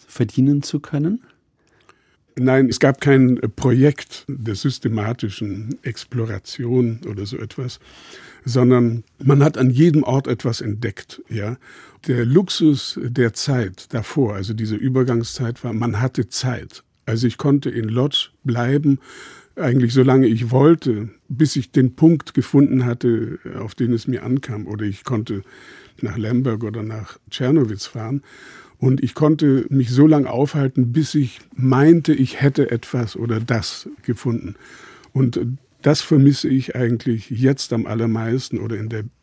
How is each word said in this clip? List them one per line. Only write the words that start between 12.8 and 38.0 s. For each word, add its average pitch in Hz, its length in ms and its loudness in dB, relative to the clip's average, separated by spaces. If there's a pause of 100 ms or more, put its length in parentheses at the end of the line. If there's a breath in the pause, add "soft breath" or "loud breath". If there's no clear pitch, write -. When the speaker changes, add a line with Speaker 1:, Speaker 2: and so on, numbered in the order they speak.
Speaker 2:
der 120 320 0
Zeit 120 560 -4
davor, 110 460 -4
also 98 180 -6
diese 107 220 -6
Übergangszeit 123 880 -2
war, 117 100 -6
man 113 260 -2
hatte 127 300 -2
Zeit. - 540 -8 (220)
Also 113 200 -2
ich 113 120 -2
konnte 143 320 0
in 107 200 -6
Lodz 123 400 -2 (140)
bleiben, 135 560 0 (560 loud breath)
eigentlich 127 380 0
solange 131 340 6
ich 117 240 0
wollte, 127 580 4 (200)
bis 139 260 0
ich 135 160 -4
den 131 240 2
Punkt 160 380 4
gefunden 131 520 2
hatte, 117 540 -2 (200)
auf 107 160 -12
den 120 180 -2
es 110 140 -4
mir 127 160 -4
ankam. 117 440 -6
Oder 107 180 -6
ich 98 180 -8
konnte 110 380 -4 (600 loud breath)
nach - 160 -6
Lemberg 117 460 -2
oder 110 200 -8
nach 110 340 -12 (120)
Czernowitz 127 580 0
fahren. 117 360 -8 (540 loud breath)
Und 131 260 0
ich 117 120 -4
konnte 151 540 2
mich 131 200 0
so 131 160 6
lange 147 240 4
aufhalten, 131 640 0
bis 156 240 -2
ich 135 240 -2 (160)
meinte, 143 580 6
ich - 280 -2
hätte 139 280 2
etwas 117 460 -4
oder 113 240 -2
das - 500 -4 (140)
gefunden. 117 520 -6 (580 loud breath)
Und 131 260 0 (420)
das 147 200 2
vermisse 143 480 4
ich 131 260 -2
eigentlich 117 540 -2
jetzt 127 440 -2
am 113 140 -2
allermeisten 113 720 -4